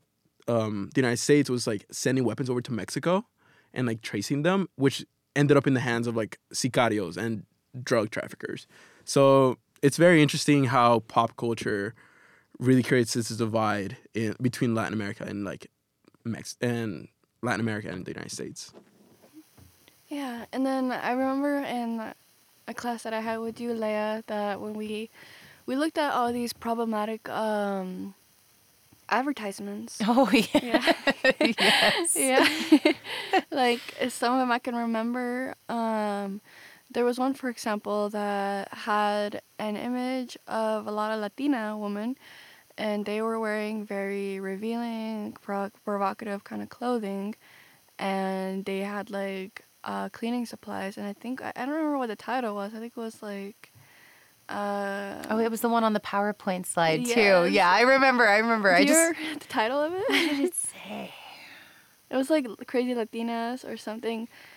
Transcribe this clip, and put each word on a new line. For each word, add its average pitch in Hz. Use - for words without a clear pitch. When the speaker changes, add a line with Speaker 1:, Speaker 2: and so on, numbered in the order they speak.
Speaker 1:
um, 107
the 139
United 120
States 143
was, 123
like, 107
sending 131
weapons 117
over 123
to 131
Mexico 156
and, 127
like, 113
tracing 139
them, 185
which 135
ended 143
up 139
in 139
the 123
hands 117
of, 117
like, 110
sicarios 107
and 113
drug 113
traffickers. -
So 135
it's 139
very 165
interesting 143
how 120
pop 117
culture 110
really 127
creates 120
this 117
divide 107
in, 110
between 123
Latin 104
America 101
and, 101
like, 80
Mex-, 104
and 117
Latin 113
America 107
and 90
the -
United -
States. -
Speaker 2:
Yeah, 254
and 262
then 262
I 220
remember 269
in 233
a 226
class 233
that 220
I 220
had 226
with 226
you, 240
Leia, 214
that 208
when 214
we, 214
we 247
looked 311
at 294
all 240
these 240
problematic, 226
um, 196
advertisements. 214
Speaker 3:
<laughs> 196
Oh, 233
yeah. 240
Speaker 2:
Yeah. 247
Speaker 3:
<laughs> 302
Yes. -
Speaker 2:
Yeah. 302
<laughs> -
Like, 247
some 240
of 262
them 247
I 233
can 247
remember. 240
Um, 208
there 240
was 240
one, 262
for 269
example, 208
that 202
had 208
an 214
image 247
of 220
a 214
lot 214
of 220
Latina 214
women, 208
and 208
they 208
were 226
wearing 214
very 196
revealing, 220
pro-, 196
provocative 202
kind 208
of 202
clothing, 208
and 190
they 196
had, 202
like, 196
uh, 196
cleaning 240
supplies, 202
and 208
I 202
think, 247
I, -
I 254
don't 285
remember 302
what 247
the 208
title 226
was. 202
I 226
think 233
it -
was, 226
like, 202
uh, 202
Speaker 3:
Oh, 220
it 226
was 220
the 233
one 226
on 220
the 208
PowerPoint 202
slide, 165
too. 240
Speaker 2:
Yes. 196
Speaker 3:
Yeah, 190
I 196
remember, 262
I 202
remember. 220
Speaker 2:
Do 175
Speaker 3:
I -
Speaker 2:
you 285
Speaker 3:
just 320
Speaker 2:
remember 311
<laughs> -
the -
title 254
of 311
it? 370
Speaker 3:
What 302
did 285
it 359
say? 196
Speaker 2:
It -
was, 262
like, 311
Crazy 247
Latinas 233
or 226
something, 226